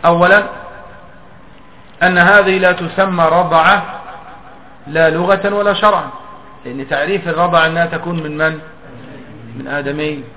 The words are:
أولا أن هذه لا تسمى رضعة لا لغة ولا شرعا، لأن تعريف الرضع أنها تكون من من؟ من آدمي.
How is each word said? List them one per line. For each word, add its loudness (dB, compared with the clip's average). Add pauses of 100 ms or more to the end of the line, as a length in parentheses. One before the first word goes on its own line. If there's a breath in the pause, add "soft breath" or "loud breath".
أولا 4 (1600)
أن 2
هذه 4
لا 2
تسمى -2
رضعة 2 (880)
لا 2
لغة 0
ولا 0
شرعا، 2 (560)
لأن -10
تعريف -2
الرضع 2
أنها 0
تكون -6
من -8
من؟ -2 (960)
من -12
آدمي. -6 (140)